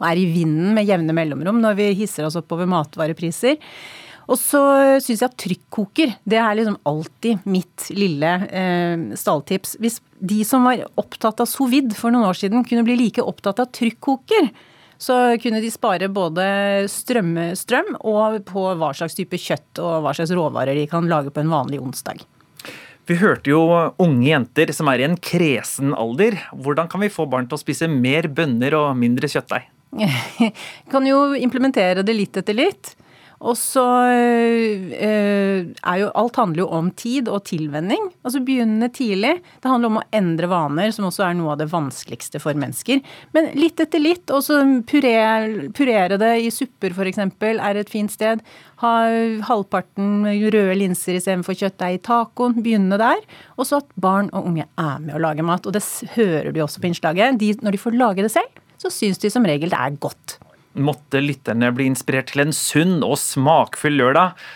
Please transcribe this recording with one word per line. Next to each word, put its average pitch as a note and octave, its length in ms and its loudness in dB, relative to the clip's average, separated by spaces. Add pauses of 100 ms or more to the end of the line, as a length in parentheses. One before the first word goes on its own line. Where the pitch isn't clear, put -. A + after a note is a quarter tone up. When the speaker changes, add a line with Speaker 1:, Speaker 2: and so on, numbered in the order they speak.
Speaker 1:
og D#3 60 -2
er E3+ 100 2
i F3+ 160 2
vinden E3 420 2
med G#3 120 2
jevne E3+ 260 2
mellomrom D#3+ 480 0
når G#3+ 160 2
vi G3+ 180 2
hisser G3 300 -4
oss D#3 120 -4
opp E3 160 -6
over F3 140 -2
matvarepriser. E3+ 920 -2 (680)
Og B3+ 100 2
så - 220 0 (420)
synes A3+ 200 -2
jeg B3 40 4
at B3 100 -10
trykkoker, - 800 -2 (140)
det A3 100 2
er A3 160 2
liksom G#3+ 220 0 (100)
alltid D#3+ 600 -2
mitt F#3 440 -2
lille, F3+ 640 0
eh, F3 440 0 (220)
stalltips. F3+ 600 -4
Hvis A3+ 180 -2 (220)
de G#3 240 -2
som B3+ 180 2
var B3 220 2 (160)
opptatt - 400 -4
av A#3 80 0
sous C4+ 200 -2
vide A#3+ 280 0
for A#3 160 0
noen A#3+ 160 4
år F#3 80 0
siden G#3 260 0
kunne A#3 220 0
bli A#3+ 120 2
like A#3+ 280 0
opptatt - 340 -4
av B3 140 -2
trykkoker, C4 760 0 (500)
så B3 400 2
kunne A3 220 -2
de A3+ 80 -6
spare G3 420 -2
både F3+ 320 0 (420)
strøm, F3 720 -2
strøm D4+ 480 -2
og G#3+ 400 0
på F#3+ 320 -2
hva D#3 180 -2
slags E3 220 -6
type F3+ 240 -6
kjøtt - 400 -6
og E3 240 -2
hva C#3+ 100 0
slags E3+ 160 -4
råvarer C#3 460 0
de D3 100 0
kan E3+ 220 -2
lage D3 240 0
på D3+ 80 -4
en D3+ 80 0
vanlig C#3 320 -2
onsdag. - 400 -10 (880)
Speaker 2:
Vi F3 80 2
hørte E3+ 340 2
jo D#3+ 140 4 (340)
unge C#3 300 4
jenter D#3 440 2
som D3+ 200 -4
er B2 80 2
i C3+ 80 2
en F3 80 0
kresen D3 840 -2
alder. D#3 400 0 (160)
Hvordan D3 340 -2
kan F#3 120 -6
vi G#3 80 0
få D#3 200 -4
barn B2+ 200 -2
til D3+ 100 -6
å - 60 -14
spise E3 260 -2
mer C#3+ 380 2
bønner C#3 500 0
og D3 160 0
mindre B2 320 0
kjøttdeig? B2+ 380 -4 (260)
Speaker 1:
<laughs> G#3 600 -2 (400)
Kan C4+ 160 2
jo C#4 260 4
implementere A#3+ 720 0
det A3+ 80 2
litt G3+ 220 -2
etter F#3+ 180 -2
litt. D#4 400 -2 (460)
Og A#3 160 -2
så, - 260 0 (300)
eh, G#3+ 1500 2
er - 320 -4
jo, G3+ 160 0
alt A#3 240 0
handler F3 240 2
jo G3 60 0 (100)
om E3+ 160 0
tid A#3+ 400 -4
og G3 160 -4
tilvenning. F3 600 -4 (100)
Altså B3+ 240 -4
begynne A#3+ 480 0
tidlig. A#3+ 480 0 (220)
Det B3+ 80 0
handler A#3+ 180 2
om G#3+ 80 0
å G#3+ 60 -2 (100)
endre F3 340 0
vaner, F3 460 0
som G#3 160 -6
også F#3+ 160 -2
er F3 140 0
noe D#3 160 -2
av C#3+ 80 -4
det D3+ 100 -4
vanskeligste C#3+ 640 -8
for D3 140 -4
mennesker. C#3+ 480 -2 (320)
Men D#4 240 2
litt D#4 240 0
etter D#4+ 180 0
litt, E4 300 0
og C4+ 160 0
så D4 160 2 (240)
purere, A3 880 2
purere G3+ 480 2
det A3+ 140 4 (100)
i A#3 80 -2
supper - 400 -4
for F#3+ 160 -2
eksempel, G#3 560 -2
er G3+ 160 0
et G#3 80 -8
fint G#3 240 -4
sted. A3 320 -2 (380)
Ha A#3 100 2 (560)
halvparten G3+ 800 0
med G#3 260 2
røde G3 240 4
linser F#3 400 0
i F3+ 80 -4
stedet F3+ 240 -2
for F#3+ 80 -4
kjøttdeig F#3 400 -4
i F#3 80 -14
tacoen. A#3 560 0
Begynne G3+ 400 2
der. D4+ 240 2 (320)
Og C4 80 -4
så C#4+ 160 0
at C#4 160 -10
barn F#3+ 380 2
og F3+ 180 -2
unge D#3+ 240 -4
er D3+ 240 -2
med D3+ 160 -8
å E3 80 0
lage D#3 160 -2
mat. E3+ 240 0
Og G3+ 80 -4
det G#3 80 -2
s-, - 320 -8
hører E3 400 0
du D#3+ 80 -2
også D3+ 240 -4
på F3+ 80 0
innslaget. G3 480 0
De, G#3 140 2 (100)
når G#3 80 0
de G3 160 -4
får A3+ 80 0
lage G#3+ 240 2
det G#3+ 160 -2
selv, G4+ 160 0 (240)
så F#4 160 -6
synes G3 240 0
de G#3 160 -2
som A#3+ 160 4
regel D#3 240 0
det - 80 0
er C#3 160 -2
godt. - 400 -12 (420)
Speaker 2:
Måtte C#3+ 400 -2
lytterne B2 560 0
bli C3 160 0
inspirert C3 400 -2
til C#3+ 140 0
en D#3 100 0
sunn E3+ 480 0
og A#2+ 160 0
smakfull D3 800 0
lørdag. D3+ 380 4 (200)